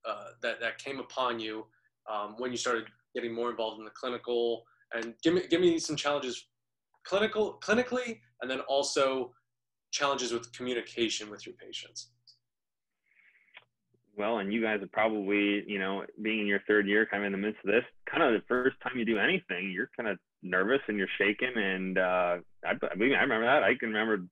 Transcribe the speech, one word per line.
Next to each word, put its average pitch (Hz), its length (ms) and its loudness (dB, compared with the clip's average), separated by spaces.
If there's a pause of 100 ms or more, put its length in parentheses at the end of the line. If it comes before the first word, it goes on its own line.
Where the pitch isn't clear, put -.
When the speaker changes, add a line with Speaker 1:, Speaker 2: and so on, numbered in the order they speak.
Speaker 1:
uh, 110 280 -8 (100)
that, 117 180 -2
that 113 200 -4
came 135 200 -8
upon 120 400 -2
you, 110 260 -6 (460)
um, 107 280 -6
when 127 120 -2
you 120 60 -4
started 117 300 -2 (260)
getting 117 200 -4
more 120 160 -2
involved 110 300 -4
in 107 60 -14
the 107 60 -14
clinical? 120 760 -2 (280)
And 117 200 -6 (100)
give 165 100 6
me, 180 160 2
give 170 120 4
me 165 180 6
some 156 160 -4
challenges 143 520 -2 (580)
clinical, 214 580 0
clinically, 240 560 0 (220)
and 131 80 -4
then 131 120 -2
also 135 720 2 (580)
challenges 135 420 0
with 117 200 -6
communication 117 760 -4
with 104 160 -16
your 120 100 -14
patients. - 540 -16 (2000)
Speaker 2:
Well, 107 220 0
and 98 120 -2
you 113 100 0
guys 107 200 0
are 98 100 -8
probably, 104 760 2
you 101 120 -4
know, 95 240 -2 (180)
being 110 200 -2
in 104 60 -2
your 101 200 2
third 104 200 4
year, 104 180 4
kind 101 180 -2
of 101 40 -2
in 98 40 -2
the 98 60 -2
midst 107 260 -4
of 98 80 0
this, 117 120 4 (260)
kind 151 140 0
of 127 100 4
the 98 140 0
first 127 340 2
time 120 160 -6
you 117 80 -2
do 110 140 2
anything, 98 520 -2
you're 95 240 -4
kind 117 140 -4
of 92 80 -4 (240)
nervous 95 460 2
and 104 100 0
you're 95 100 0 (100)
shaking. 107 380 2
And, 95 420 0
uh, 90 400 4 (280)
I, 90 60 0
I, 113 100 0
I 120 400 2
remember 117 240 2
that. 131 180 6
I 113 160 4
can 113 100 -4
remember 107 280 2
the 90 140 -8